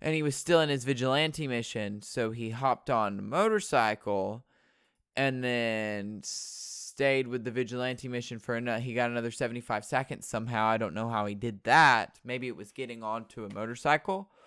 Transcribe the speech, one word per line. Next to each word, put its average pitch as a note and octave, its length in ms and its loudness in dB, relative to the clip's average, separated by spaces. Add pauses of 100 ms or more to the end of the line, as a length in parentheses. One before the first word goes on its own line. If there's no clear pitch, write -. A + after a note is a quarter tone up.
and D#3+ 140 0
he D#3 80 0
was C#3+ 120 0
still E3+ 260 6
in D3+ 80 4
his C3+ 140 0
vigilante C#3 640 2
mission. G#2+ 540 -4
So A2+ 300 -2
he A2+ 180 -6
hopped B2+ 400 -2
on G#2 300 2
a - 20 -8
motorcycle A2 1200 0 (720)
and C3 280 0
then G#2+ 800 0
stayed - 1040 -2
with A#2+ 160 -4
the A#2+ 80 -6
vigilante B2 560 -4
mission A#2+ 320 -6
for A#2+ 160 -4
ano-, A#2 240 -2
he B2 140 -4
got A#2+ 160 2
another A#2 220 -2
seventy-five A#2 520 -4
seconds C3 420 -4
somehow. A2+ 420 0
I A2+ 100 4
don't G#2 160 -2
know A2+ 160 -4
how G#2+ 160 0
he G#2 100 -4
did G#2 300 -6
that. B2+ 580 6
Maybe B2 240 -6
it A#2+ 80 -8
was G2+ 160 -16
getting A#2 320 -10
onto A2 400 -6
a G2+ 100 -10
motorcycle, C#3+ 760 -2 (180)